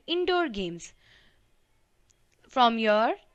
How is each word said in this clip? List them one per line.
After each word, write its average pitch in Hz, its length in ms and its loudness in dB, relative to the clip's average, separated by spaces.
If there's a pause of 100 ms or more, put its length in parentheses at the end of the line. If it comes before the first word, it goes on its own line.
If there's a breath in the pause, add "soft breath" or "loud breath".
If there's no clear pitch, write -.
indoor 349 420 -2
games. 180 420 -10 (1600 soft breath)
From 233 280 2
your 220 380 2 (200)